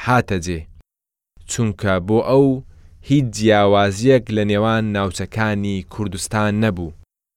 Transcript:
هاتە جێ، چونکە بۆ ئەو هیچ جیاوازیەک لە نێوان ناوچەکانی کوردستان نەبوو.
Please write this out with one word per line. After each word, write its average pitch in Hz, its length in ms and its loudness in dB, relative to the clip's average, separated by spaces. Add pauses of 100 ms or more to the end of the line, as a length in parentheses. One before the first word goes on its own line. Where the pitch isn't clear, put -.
هاتە 120 400 0
جێ، 85 160 -6 (920)
چونکە 107 420 -2 (140)
بۆ 110 120 2 (100)
ئەو 135 180 4 (640)
هیچ 139 180 2 (100)
جیاوازیەک 104 880 4 (120)
لە 107 140 0
نێوان 110 340 0 (100)
ناوچەکانی 101 960 -4
کوردستان 104 600 -4 (100)
نەبوو. 90 340 -4 (400)